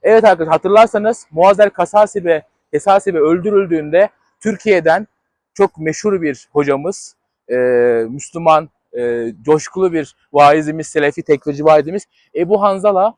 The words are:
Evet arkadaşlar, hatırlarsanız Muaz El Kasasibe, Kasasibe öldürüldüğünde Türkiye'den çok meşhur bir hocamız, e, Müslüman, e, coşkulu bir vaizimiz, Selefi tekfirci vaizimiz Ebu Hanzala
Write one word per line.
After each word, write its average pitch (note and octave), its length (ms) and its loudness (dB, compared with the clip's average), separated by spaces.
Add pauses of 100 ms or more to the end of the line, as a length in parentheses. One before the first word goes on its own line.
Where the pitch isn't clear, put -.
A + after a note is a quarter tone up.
Evet A3 200 4
arkadaşlar, E3 300 2
hatırlarsanız G#3+ 760 0
Muaz F#3 280 2
El G#3 100 4
Kasasibe, F3 720 -2 (300)
Kasasibe F#3+ 440 0
öldürüldüğünde E3+ 920 0 (340)
Türkiye'den F3+ 640 0 (460)
çok G3 240 -2
meşhur E3 440 -4
bir C#3+ 300 -8
hocamız, D3 640 -4 (360)
e, B2 40 -2 (540)
Müslüman, D#3 600 -2 (280)
e, A#2+ 440 -6
coşkulu D#3 520 -2
bir D#3 220 -8 (180)
vaizimiz, D3+ 540 2
Selefi D3 360 -4
tekfirci D3 420 -4
vaizimiz D#3 400 2 (300)
Ebu F3+ 260 -2
Hanzala G3 560 0